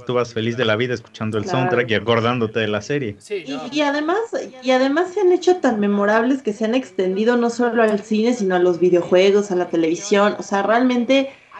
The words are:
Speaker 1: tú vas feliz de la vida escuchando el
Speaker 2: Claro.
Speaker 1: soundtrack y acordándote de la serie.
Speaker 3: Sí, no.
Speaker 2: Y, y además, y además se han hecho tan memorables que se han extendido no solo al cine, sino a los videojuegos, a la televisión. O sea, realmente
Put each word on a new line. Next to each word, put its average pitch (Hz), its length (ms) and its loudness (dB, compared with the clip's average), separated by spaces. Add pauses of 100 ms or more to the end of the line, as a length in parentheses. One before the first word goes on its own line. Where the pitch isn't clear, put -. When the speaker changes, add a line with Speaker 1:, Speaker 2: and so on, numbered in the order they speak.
Speaker 1:
tú 127 80 -4
vas 120 200 -2
feliz 113 220 -2
de 123 80 -2
la 107 140 2
vida 123 160 -2
escuchando 110 440 -6
el 101 60 -2
Speaker 2:
Claro. 131 160 -2
Speaker 1:
soundtrack 123 320 0
y 107 40 0
acordándote 113 640 0
de 107 80 -2
la 104 120 -2
serie. 123 380 -6
Speaker 3:
Sí, 196 260 -10
no. 269 280 -10
Speaker 2:
Y, 294 60 -2
y - 20 2
además, 302 380 -2 (440)
y 254 80 0
además 277 420 0
se 415 60 -4
han 359 140 4
hecho 359 240 2
tan 240 240 0
memorables 208 600 2
que 214 120 -4
se 220 100 -6
han 220 120 0
extendido 220 600 0
no 233 140 0
solo 233 340 0
al 208 200 2
cine, 220 300 0
sino 190 220 0
a 180 40 2
los 175 200 2
videojuegos, 180 720 4
a 185 40 -2
la 180 120 0
televisión. 175 720 0
O 180 40 -8
sea, 196 200 -2
realmente 247 720 2 (260)